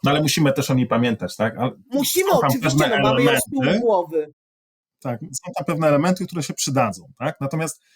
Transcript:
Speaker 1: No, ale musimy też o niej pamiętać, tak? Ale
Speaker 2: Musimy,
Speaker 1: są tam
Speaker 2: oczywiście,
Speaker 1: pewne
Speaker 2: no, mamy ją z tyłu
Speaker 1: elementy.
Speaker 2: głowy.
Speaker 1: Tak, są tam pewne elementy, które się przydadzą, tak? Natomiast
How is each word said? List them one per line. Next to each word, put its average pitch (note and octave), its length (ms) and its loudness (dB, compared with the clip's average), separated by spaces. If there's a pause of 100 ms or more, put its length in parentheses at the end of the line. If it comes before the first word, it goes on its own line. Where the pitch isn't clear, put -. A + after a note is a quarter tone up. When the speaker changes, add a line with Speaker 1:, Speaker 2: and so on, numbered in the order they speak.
Speaker 1:
No, C#3 80 2
ale D3+ 100 2
musimy D3+ 320 2
też C#3+ 180 -2
o - 20 4
niej B2 140 2
pamiętać, A#2 480 -2
tak? A2 220 -2
Ale C3 140 -2 (200)
Speaker 2:
Musimy, F4+ 400 0
Speaker 1:
są D4+ 80 4
tam C#4 100 2
Speaker 2:
oczywiście, A#3+ 300 0
Speaker 1:
pewne - 220 2
Speaker 2:
no, C3+ 80 4
mamy C3 140 2
ją - 160 4
z - 100 -2
tyłu C4+ 120 -4
Speaker 1:
elementy. E3+ 200 2
Speaker 2:
głowy. E3 520 0 (680)
Speaker 1:
Tak, A#2+ 220 -6
są D3 340 -12
tam F3 100 -6
pewne D#3+ 220 0
elementy, E3+ 380 2
które F3 180 -6
się - 100 -8
przydadzą, - 640 -2
tak? C#3 240 -6
Natomiast D#3 400 -6 (140)